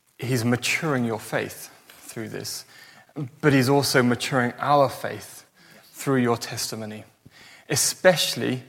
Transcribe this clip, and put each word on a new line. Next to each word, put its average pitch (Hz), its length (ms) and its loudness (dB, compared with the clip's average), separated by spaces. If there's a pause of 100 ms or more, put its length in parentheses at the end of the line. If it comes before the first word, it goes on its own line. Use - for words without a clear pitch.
(180)
he's 120 260 -2
maturing 123 600 0
your 110 140 -2
faith - 500 -8 (300)
through 110 300 -12
this, 101 360 -10 (760)
but 147 120 6
he's 131 160 4
also 139 320 4
maturing 123 560 0
our 139 320 4
faith - 560 -12 (460)
through 135 300 0
your 120 160 2
testimony, 110 680 -8 (680)
especially 131 1000 0